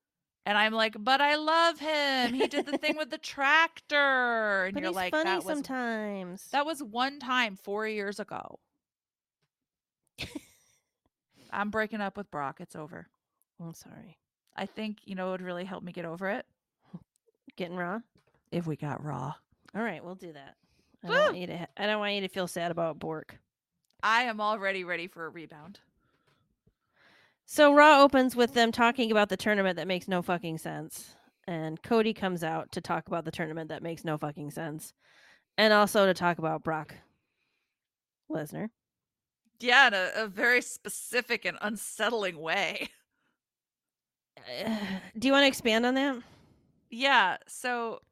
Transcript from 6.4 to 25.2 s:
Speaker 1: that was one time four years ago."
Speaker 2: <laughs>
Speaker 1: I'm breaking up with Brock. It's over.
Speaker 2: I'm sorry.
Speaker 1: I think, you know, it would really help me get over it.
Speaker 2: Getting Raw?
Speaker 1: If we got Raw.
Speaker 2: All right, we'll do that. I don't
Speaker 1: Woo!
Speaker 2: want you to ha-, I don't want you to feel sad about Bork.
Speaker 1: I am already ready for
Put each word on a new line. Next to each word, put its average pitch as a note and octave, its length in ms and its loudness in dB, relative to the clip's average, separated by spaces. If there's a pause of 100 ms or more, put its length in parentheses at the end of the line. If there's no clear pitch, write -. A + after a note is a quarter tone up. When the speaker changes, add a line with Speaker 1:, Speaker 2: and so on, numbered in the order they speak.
Speaker 1:
that C#4+ 160 0
was D4+ 160 -6
one B3+ 380 -4
time B3 360 0
four G#3 300 -4
years G#3 320 -4
ago." - 400 -10 (1600)
Speaker 2:
<laughs> - 40 -10 (1300)
Speaker 1:
I'm G#3 180 -4
breaking G#3+ 300 -4
up G3 160 -6
with G3+ 140 -12
Brock. C#3+ 300 -6
It's F3 160 -16
over. D#3+ 320 -14 (520)
Speaker 2:
I'm E3 140 -14
sorry. - 440 -20 (380)
Speaker 1:
I G3 100 -6
think, G#3+ 380 -10
you G3 100 -14
know, F#3 140 -6
it - 40 -4
would F#3 100 -8
really F3+ 220 -8
help F#3+ 180 -12
me F3+ 100 -14
get F3 120 -10
over E3+ 260 -8
it. A3+ 160 -6 (1080)
Speaker 2:
Getting F3 200 -8
Raw? F3+ 240 -4 (500)
Speaker 1:
If E3+ 160 -4
we D#3 100 -4
got D3 280 -6
Raw. C#3 300 -6 (400)
Speaker 2:
All G3+ 80 -6
right, F#3+ 220 -8
we'll F3+ 100 -14
do F3+ 180 -16
that. C#3 240 -20 (480)
I - 40 -10
don't A#4+ 80 2
Speaker 1:
Woo! D5 80 6
Speaker 2:
want A#4 140 2
you F3+ 100 -6
to E3 100 -8
ha-, E3+ 80 -8 (100)
I G#3 100 -4
don't G#3+ 120 0
want G3+ 160 -2
you G3+ 80 -2
to F#3 60 -4
feel F#3 180 -4
sad E3+ 240 -4
about E3 280 -2
Bork. D#3+ 400 -10 (640)
Speaker 1:
I A3+ 220 2
am G#3+ 160 -4
already G3 440 -2
ready E3+ 220 -4
for E3 200 -12